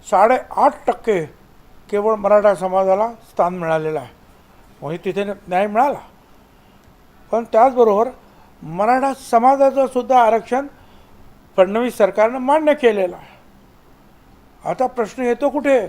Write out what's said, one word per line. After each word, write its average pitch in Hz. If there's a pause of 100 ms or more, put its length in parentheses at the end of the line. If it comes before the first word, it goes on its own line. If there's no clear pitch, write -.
साडेआठ 226 (140)
टक्के 196 (640)
केवळ 208
मराठा 208
समाजाला 190 (160)
स्थान 180
मिळालेलं 160
आहे, 120 (720)
म्हणजे 151
तिथे 190
न्याय 196
मिळाला. 262 (1300)
पण 226
त्याचबरोबर 233 (520)
मराठा 233
समाजाचं 269
सुद्धा 247
आरक्षण 226 (920)
फडणवीस 208
सरकारनं 220
मान्य 294
केलेलं 202
आहे. - (1300)
आता 180
प्रश्न 240
येतो 240
कुठे? 277